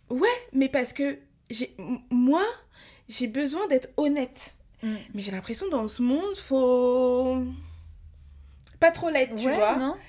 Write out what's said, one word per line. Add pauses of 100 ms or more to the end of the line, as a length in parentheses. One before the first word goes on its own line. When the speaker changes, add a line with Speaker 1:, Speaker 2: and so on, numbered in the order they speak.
(100)
Speaker 1:
Ouais, (260)
mais
parce
que (320)
j'ai,
m-, (100)
moi, (640)
j'ai
besoin
d'être
honnête. (280)
Speaker 2:
Mm. (200)
Speaker 1:
Mais
j'ai
l'impression,
dans
ce
monde,
faut (1400)
pas
trop
l'être,
tu
Speaker 2:
Ouais,
Speaker 1:
vois ?
Speaker 2:
non. (140)